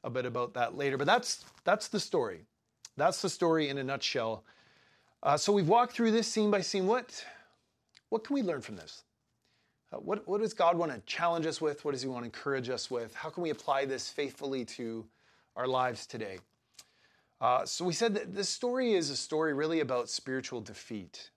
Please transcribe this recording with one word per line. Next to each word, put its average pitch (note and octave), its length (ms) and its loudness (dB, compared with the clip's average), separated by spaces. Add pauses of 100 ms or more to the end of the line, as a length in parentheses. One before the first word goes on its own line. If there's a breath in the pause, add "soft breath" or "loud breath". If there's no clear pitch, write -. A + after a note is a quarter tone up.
a C3 60 -6
bit B2 160 -2
about A#2+ 280 -2
that B2 220 0
later, C#3 220 0
but C#3+ 100 2
that's, A#3+ 380 2 (180)
that's G#3 240 2
the G#3 120 -2
story. G#2 460 -2 (520)
That's E3+ 240 2
the F#3 80 0
story D#3+ 400 2
in C#3 80 -4
a C3+ 60 -4
nutshell. A#2+ 600 -2 (800 soft breath)
Uh, D3 140 4
so G3+ 160 2
we've F#3+ 140 6
walked A#3+ 260 6
through A#3 180 4
this A3+ 160 4
scene G#3 240 2
by G3+ 100 4
scene. F#3 240 0
What, A#3+ 400 0 (840 loud breath)
what A3 140 -2
can C#4+ 100 -4
we C#4 100 0
learn D3+ 180 -2
from G#2+ 140 -12
this? - 280 -16 (880)
Uh, - 60 -8
what, G3+ 300 -4
what G3+ 140 0
does A3 120 0
God E3+ 240 4
wanna D3 280 -2
challenge E3+ 400 0
us D#3+ 160 -2
with? D3 240 -2
What D3 80 0
does B2+ 80 -4
he C3+ 60 -4
wanna A#2+ 180 -6
encourage C3 440 -4
us B2 220 -4
with? A#2 240 -6
How D#3+ 140 -8
can F3 140 -6
we D#3+ 80 0
apply C#3 340 0
this C3 240 -4
faithfully C3+ 560 -4
to A2+ 400 -8 (500 soft breath)
our B2 120 -2
lives B2+ 380 0
today? G2+ 340 -8 (1000 soft breath)
Uh, B2 260 4
so - 180 -4
we F3+ 100 2
said A3+ 200 2
that F#3+ 220 -4
this G3 140 -2
story B3 440 2
is D#3+ 160 4
a C#3 60 -6
story D#3 380 0
really D#3 260 2
about B2 300 0
spiritual C3 520 -6
defeat. G2+ 760 -12